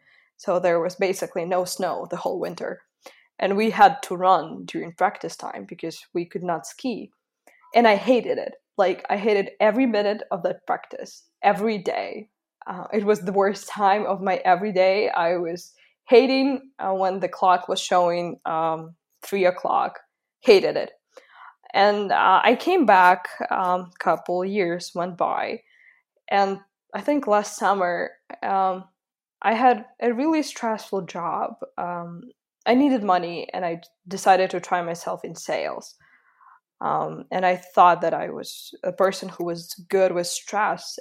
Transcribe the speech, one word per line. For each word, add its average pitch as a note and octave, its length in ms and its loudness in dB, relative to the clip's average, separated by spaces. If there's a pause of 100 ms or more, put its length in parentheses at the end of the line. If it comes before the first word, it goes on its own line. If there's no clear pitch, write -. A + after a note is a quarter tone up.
(380)
So F3+ 220 0
there F3 200 2
was F3 160 -2
basically F#3 500 -2
no F3+ 200 0
snow F3 440 -4
the F3 80 -6
whole F3+ 220 -4
winter. F3 440 -8 (560)
And G3 180 0
we A3 140 2
had F3+ 320 6
to - 120 -6
run F3 500 0
during E3 280 -10
practice F3+ 420 -4
time F#3 320 -12
because E3 460 -12
we E3+ 120 -4
could F3 180 -10
not E3 220 -4
ski. - 460 -10 (640)
And A#3+ 120 8
I G#3+ 80 6
hated G3 420 2
it. - 160 -8 (240)
Like, F#3 320 2
I G3+ 80 0
hated G3+ 420 0
every G#3+ 280 4
minute G#3 340 0 (100)
of F3+ 120 -4
that F3+ 240 -6
practice, - 560 -8 (180)
every G#3 380 2
day. - 500 -8 (380)
Uh, F3+ 260 -10
it G#3 100 0
was G#3 180 2
the F#3 120 -4
worst G3 340 0
time G3+ 380 2
of F#3 160 -4
my F#3 240 -2
every F#3 260 2
day. F#3+ 380 2
I F3 280 0
was F3 360 -8 (340)
hating, C4+ 720 4
uh, F#3+ 140 -2
when F#3+ 260 0
the F3+ 100 -2
clock F#3 380 2
was F#3+ 120 -2
showing, F3 640 0
um, D#3+ 500 -4 (280)
three G3 220 0
o'clock. - 540 0 (420)
Hated E3 360 4
it. - 140 -6 (840)
And, G#3 380 2
uh, - 320 4
I A#3+ 120 4
came E4+ 300 0
back, F#3 420 6 (240)
um, F3+ 480 -2
couple F3+ 460 -2
years F3+ 500 -4
went F3 220 -6
by. - 440 -2 (680)
And G3 300 0 (340)
I G3 80 -8
think C#4+ 260 -2
last G#3 280 0
summer, F#3 560 -2 (320)
um, F#3+ 420 -2 (560)
I G#3 120 2
had A#3+ 320 2 (160)
a A#3+ 120 0
really D4+ 300 0
stressful G#3+ 600 -6
job. F3+ 520 -6 (220)
Um, F3 460 -10 (420)
I A3 80 4
needed C4 300 4
money, F3 500 0
and F#3 120 -4
I E3+ 160 -6 (260)
decided F#3 440 4
to F3+ 80 -4
try F3+ 220 -2
myself E3+ 420 -8
in E3 120 -12
sales. - 600 -8 (840)
Um, D#3 520 -4
and F#3 140 -2
I F3+ 100 2
thought F3 460 4
that E3 120 0
I - 160 -4
was - 420 -14 (120)
a F#3 80 -4
person F#3+ 380 -2
who F3 160 -10
was E3+ 280 -8 (160)
good F#3+ 220 2
with F3 160 -4
stress - 720 -6